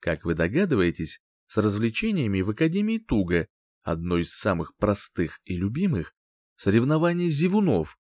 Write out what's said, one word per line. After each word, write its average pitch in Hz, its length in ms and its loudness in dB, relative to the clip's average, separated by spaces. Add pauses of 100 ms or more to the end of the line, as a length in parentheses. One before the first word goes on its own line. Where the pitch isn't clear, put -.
Как 78 240 -4
вы 85 100 0
догадываетесь, 90 840 0 (260)
с - 100 -6
развлечениями 110 840 0
в 95 100 0
Академии 196 480 0
туго. 87 480 0 (360)
Одно 85 360 -2
из 87 140 -2
самых 87 440 -2
простых - 680 -2
и 90 120 -6
любимых — 107 580 -2 (420)
соревнование 156 720 2
зевунов. 165 760 2